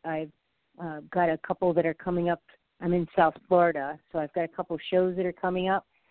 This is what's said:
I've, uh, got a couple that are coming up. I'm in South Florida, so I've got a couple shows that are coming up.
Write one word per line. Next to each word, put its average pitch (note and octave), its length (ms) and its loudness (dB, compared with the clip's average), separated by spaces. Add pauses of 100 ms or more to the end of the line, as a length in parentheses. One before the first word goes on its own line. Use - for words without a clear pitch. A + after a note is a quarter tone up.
I've, D#3 260 -6 (520)
uh, D#3 180 -10 (120)
got F3 160 2
a D#3+ 180 0
couple F3+ 280 0
that E3 120 2
are D#3+ 80 -2
coming F3 340 -2
up. E3+ 140 -2 (380)
I'm F3 120 -2
in F3 220 0
South D#3+ 200 4 (120)
Florida, D#3 500 2 (140)
so E3+ 80 -6
I've D3+ 140 -6
got E3+ 100 -2
a D#3+ 60 -4
couple E3+ 280 -8 (140)
shows F#3 260 2
that F#3 100 -2
are F3 60 -2
coming F#3 360 -2
up. F#3+ 180 0 (240)